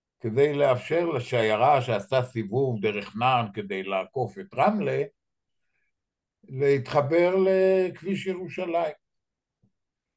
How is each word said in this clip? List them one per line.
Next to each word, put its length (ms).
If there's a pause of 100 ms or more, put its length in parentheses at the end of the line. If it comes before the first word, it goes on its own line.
(220)
כדי 340
לאפשר 520
לשיירה 760
שעשתה 400
סיבוב 580
דרך 360
נען 380
כדי 280
לעקוף 560
את 160
רמלה, 480 (1500)
להתחבר 880
לכביש 920
ירושלים. 680 (1200)